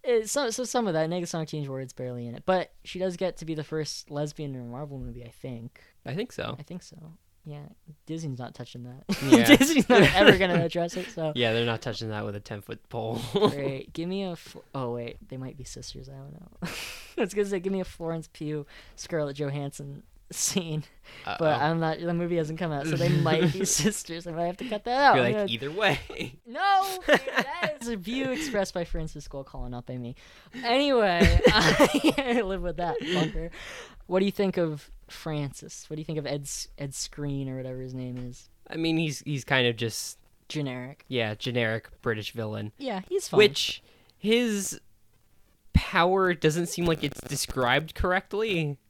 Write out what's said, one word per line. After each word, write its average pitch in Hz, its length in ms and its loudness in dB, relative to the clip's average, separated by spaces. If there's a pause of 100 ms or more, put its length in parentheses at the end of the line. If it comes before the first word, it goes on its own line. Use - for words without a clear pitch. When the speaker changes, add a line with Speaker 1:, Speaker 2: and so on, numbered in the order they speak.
Speaker 1:
it's 226 300 2
so, 269 160 0
so 254 160 -4
some 233 220 0
of 170 60 0
that. 160 160 2
Negasonic 170 380 -4
Teenage 143 220 -6
Warhead's 131 240 -8
barely 123 340 -8
in 117 80 -8
it. - 100 -16
But 185 260 2 (120)
she - 160 -12
does 185 160 -2
get 180 220 -4
to 165 80 -12
be 160 100 -4
the 151 80 -6
first - 480 -6
lesbian 147 420 -6
in 127 80 -10
a 120 40 -10
Marvel 135 340 -10
movie, 120 240 -12
I 117 60 -16
think. 120 500 -14 (260)
Speaker 2:
I 123 80 -8
think 214 200 -6
so. - 260 -8
Speaker 1:
I 147 40 -14
think 180 200 -14
so. - 140 -20 (460)
Yeah, 147 200 -12 (420)
Disney's 160 320 -6
not 123 160 -10
touching 123 300 -14
that. 127 340 -6
<laughs> - 60 -6
Speaker 2:
Yeah. 135 320 10
Speaker 1:
Disney's 277 340 4
not 233 120 10 (140)
ever 196 220 10
gonna 175 260 4
Speaker 2:
<laughs> - 20 -
Speaker 1:
address 170 300 -2
it, 180 140 -6
so. 156 260 -4
Speaker 2:
Yeah, 117 180 2
they're 117 120 2
not 113 160 -2
touching 113 280 -6
that 107 140 -6
with 104 120 -6
a 104 40 -8
ten-foot 107 500 -12
pole. 113 380 -4
<laughs> - 60 -12
Speaker 1:
Great. 143 600 0
Give 165 140 -6
me 196 180 -4
a 175 100 -6
fo-, - 280 -20 (120)
oh, 123 180 -4
wait, 120 240 -8 (120)
they 131 80 -10
might 131 200 -10
be 131 60 -14
sisters, 127 440 -14
I 139 60 -18
don't 139 200 -16
know. - 160 -20 (120)
<laughs> - 560 -10
I - 40 0
was 196 120 0
gonna 202 140 2
say, 196 120 -2
give 190 140 -2
me 190 80 0
a 180 40 -4
Florence 165 460 -6
Pugh, 151 340 -6 (300)
Scarlett 147 440 -4
Johansson 143 640 -6 (280)
scene, 165 520 -2 (420)
but - 160 -4
Speaker 2:
Uh-oh. 147 240 4
Speaker 1:
I'm 165 160 2
not, 160 180 0
the 170 140 -2
movie 170 240 0
hasn't 160 200 -2
come 170 140 -2
out, 143 160 -4
so 156 80 0
they 170 140 2
might 156 420 4
be 190 140 -2
Speaker 2:
<laughs> - 0 -
Speaker 1:
sisters. 170 640 -2
I 170 40 -8
might 170 140 -2
have 180 120 -2
to 247 120 -8
cut 208 160 -6
that 254 240 2
out. 208 80 10
Speaker 2:
You're 123 80 6
Speaker 1:
I'm 120 80 4
Speaker 2:
like, 107 80 2
Speaker 1:
gonna 101 100 0
Speaker 2:
"Either 135 200 -4
way." 170 640 0 (100)
<laughs> - 40 -20
Speaker 1:
No, 381 600 2
that 294 720 2
is 233 80 -8
a 226 80 -2
view 247 340 -4
expressed 254 420 -2
by 175 120 -4
Francis 156 400 -6
Skull 139 180 -10
Call, 127 260 -10
not 120 160 -8
by 127 120 -8
me. 123 180 -8 (480)
Anyway, 233 800 4
<laughs> 494 40 10
I, 277 680 6 (240)
I 233 40 2
live 190 200 -2
with 170 160 -4
that 170 240 -2
fucker. 165 480 -2 (580)
What 180 120 2
do 190 60 4
you 196 60 2
think 190 260 0
of 156 320 -2 (200)
Francis? - 800 -8
What 156 80 -8
do 156 40 -8
you 156 40 -10
think 156 140 -4
of 143 60 -6
Ed's, 139 520 -6
Ed 139 140 -8
Skrein 139 580 -6
or 131 80 -6
whatever 127 240 -8
his 127 120 -10
name 127 240 -8
is? 123 320 -12 (200)
Speaker 2:
I - 80 -8
mean, 160 200 2
he's, 156 240 -2
he's 143 220 -4
kind 127 240 4
of 120 80 2
just - 420 -4 (320)
Speaker 1:
Generic. 131 600 -8
Speaker 2:
Yeah, 113 260 0
generic 113 540 -2 (120)
British 107 300 -2
villain. 107 460 -6
Speaker 1:
Yeah, 208 320 -6
he's 381 200 -2
fine. - 80 2
Speaker 2:
Which, - 440 4 (360)
his 214 600 0 (960)
power 180 600 4
doesn't 165 340 2
seem 170 180 -2
like 165 180 2
it's 143 180 -4
described 135 760 0
correctly. 185 840 -2 (120)